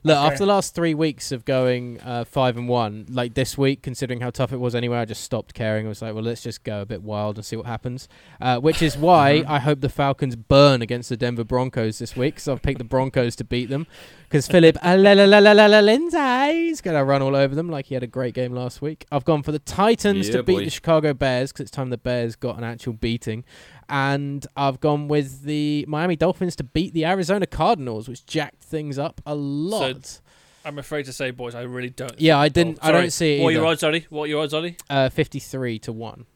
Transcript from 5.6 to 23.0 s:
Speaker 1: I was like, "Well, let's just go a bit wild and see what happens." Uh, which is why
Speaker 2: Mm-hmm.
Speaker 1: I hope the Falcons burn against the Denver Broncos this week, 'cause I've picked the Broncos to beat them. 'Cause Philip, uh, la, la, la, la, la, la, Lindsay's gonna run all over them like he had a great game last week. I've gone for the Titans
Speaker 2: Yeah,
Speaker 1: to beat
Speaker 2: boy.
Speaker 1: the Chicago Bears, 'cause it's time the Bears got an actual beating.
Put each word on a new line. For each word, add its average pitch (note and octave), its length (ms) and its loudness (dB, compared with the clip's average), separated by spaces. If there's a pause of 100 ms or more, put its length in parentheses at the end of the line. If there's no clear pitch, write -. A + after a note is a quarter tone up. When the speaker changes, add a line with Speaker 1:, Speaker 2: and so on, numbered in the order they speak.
Speaker 1:
I G#2+ 40 -6
was G#2 120 -12
like, A2 140 -8
"Well, A2 80 -6
let's A#2 180 -6
just - 220 -12
go G#2 180 -8
a G2 60 -8
bit G2 160 -12
wild G#2 340 -6
and G#2 80 -14
see A2+ 100 -10
what A2+ 120 -10
happens." B2 420 -10 (320)
Uh, B2 180 2
which D#3 220 2
is C#3+ 160 0
why D3+ 460 6
Speaker 2:
Mm-hmm. C#3+ 80 -4
Speaker 1:
I C#3+ 80 2
hope C#3 220 0
the C#3 80 -2
Falcons C#3 460 -2
burn C3+ 460 2
against A#2+ 280 -8
the A#2+ 80 -6
Denver A#2+ 260 -4
Broncos B2 560 -4
this - 160 -12
week, C3+ 220 -2
'cause - 100 -10
I've C3+ 160 -6
picked C3 160 -4
the A#2+ 40 -10
Broncos B2+ 540 -2
to B2 60 -10
beat A#2+ 260 -4
them. C#3+ 160 -4 (460)
'Cause C#3 160 0
Philip, E3 360 8
uh, F3+ 140 4
la, G3+ 160 8
la, G3 120 8
la, G3+ 120 8
la, G#3 140 10
la, G#3 160 10
la, G#3+ 140 8
Lindsay's D4 1000 2
gonna D3+ 240 0
run C#3 160 2
all C3+ 140 0
over C#3 180 2
them E3+ 160 -4
like C#3+ 160 -6
he - 80 -10
had B2+ 80 -4
a B2 60 -8
great B2 260 -6
game B2+ 180 -4
last B2 300 -8
week. D3+ 300 -8
I've C#3+ 140 -2
gone D3+ 180 2
for D#3 80 -4
the D3+ 80 -4
Titans G3+ 680 2
Speaker 2:
Yeah, G#3+ 100 0
Speaker 1:
to - 60 0
beat F#3 120 2
Speaker 2:
boy. G3 80 -2
Speaker 1:
the E3 80 -4
Chicago D3+ 420 0
Bears, C3 380 -2
'cause - 100 -14
it's C3 100 -10
time C3 200 -6
the A#2+ 80 -6
Bears A#2+ 360 -4
got - 220 -8
an A#2 60 -8
actual A#2 300 -8
beating. A#2 500 -6 (460)